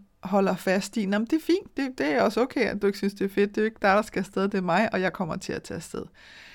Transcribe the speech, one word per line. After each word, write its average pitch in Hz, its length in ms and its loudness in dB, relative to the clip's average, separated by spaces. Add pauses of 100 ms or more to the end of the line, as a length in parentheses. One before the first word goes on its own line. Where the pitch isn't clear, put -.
(220)
holder 185 340 2
fast 190 400 -2
i, 208 100 0
"Nå, 202 120 0
men 226 80 -2
det 320 100 0
er 311 100 -2
fint, 370 300 0
det, 269 220 -4
det 269 80 0
er 277 160 2
også 214 180 2
okay, 262 240 0
at - 180 -2
du 202 40 4
ikke 202 120 0
synes, 196 160 -2
det 196 100 -4
er 196 40 0
fedt, 202 220 2
det 208 80 -8
er 214 40 4
jo - 20 2
ikke 220 180 -2
dig, 196 140 6
der 214 60 4
skal - 180 -4
afsted, 190 220 -4
det 196 160 0
er 185 40 -2
mig, 180 300 2
og 185 80 0
jeg 185 120 0
kommer 170 240 -6
til - 160 -8
at - 100 -6
tage - 140 -10
afsted." - 280 -10 (500)